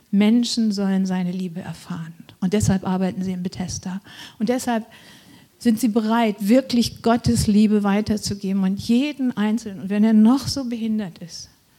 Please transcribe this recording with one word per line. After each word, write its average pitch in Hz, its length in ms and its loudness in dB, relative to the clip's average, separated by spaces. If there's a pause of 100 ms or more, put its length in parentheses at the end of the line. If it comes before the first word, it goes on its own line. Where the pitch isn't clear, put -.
(120)
Menschen 220 600 2
sollen 190 320 0
seine 185 260 -2
Liebe 185 300 -8
erfahren. 165 520 -12 (280)
Und 180 100 0
deshalb 202 340 0
arbeiten 185 380 -2
sie 190 80 -4
in 180 120 -6
Bethesda. 185 580 -8 (380)
Und 214 100 -2
deshalb 240 360 -2 (720)
sind 226 220 2
sie 262 80 0
bereit, 220 520 2
wirklich 240 640 2
Gottes 233 460 2
Liebe 208 360 4
weiterzugeben 202 800 -2
und 190 160 0
jeden 262 560 -2
Einzelnen, 214 460 -4
und 185 80 -8
wenn 208 140 2
er 220 100 4
noch 220 340 6
so 269 180 -4
behindert 220 540 -6
ist, - 300 -16 (300)